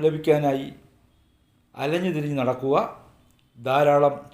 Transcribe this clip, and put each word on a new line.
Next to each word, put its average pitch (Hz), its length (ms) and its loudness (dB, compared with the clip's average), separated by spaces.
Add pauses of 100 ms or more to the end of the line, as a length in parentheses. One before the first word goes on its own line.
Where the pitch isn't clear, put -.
ലഭിക്കാനായി 147 640 0 (1080)
അലഞ്ഞു 170 400 -4
തിരിഞ്ഞ് 147 260 -4
നടക്കുക, 127 340 -2 (800)
ധാരാളം 143 560 2 (200)